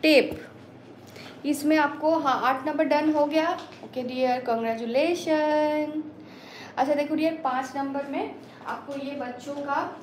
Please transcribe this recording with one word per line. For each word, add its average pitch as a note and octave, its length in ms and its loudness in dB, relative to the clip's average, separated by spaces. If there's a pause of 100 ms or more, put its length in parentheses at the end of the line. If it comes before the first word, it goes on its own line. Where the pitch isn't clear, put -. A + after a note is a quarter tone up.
टेप। - 1400 0
इसमें D4+ 300 2
आपको, D4+ 400 2
हाँ, C#4+ 280 2
आठ C4+ 220 2
number D4+ 180 2
done D4+ 280 4
हो D4 140 4
गया। D#4 220 2 (360)
Okay B3+ 180 -8
dear, B3+ 380 0
congratulation। D4+ 1600 2 (760)
अच्छा C#4 160 4
देखो D4 200 0
dear, D#4+ 300 0
पाँच C4 320 -2
number C#4 340 -4
में - 240 -4 (320)
आपको A#3+ 320 -10
ये C4+ 180 -8
बच्चों B3+ 380 -8
का C#4+ 280 -2 (200)